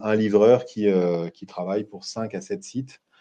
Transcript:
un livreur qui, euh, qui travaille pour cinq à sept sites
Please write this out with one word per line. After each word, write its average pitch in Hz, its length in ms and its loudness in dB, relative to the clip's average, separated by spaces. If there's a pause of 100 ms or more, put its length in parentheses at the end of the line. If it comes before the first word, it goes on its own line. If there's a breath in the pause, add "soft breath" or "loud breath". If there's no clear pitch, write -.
un 107 140 0
livreur 107 500 4
qui, 104 220 -2
euh, 87 420 0
qui - 160 -18
travaille 95 380 -6
pour 95 200 -18
cinq 113 320 -10
à 92 60 -8
sept 98 220 -10
sites - 380 -12 (200)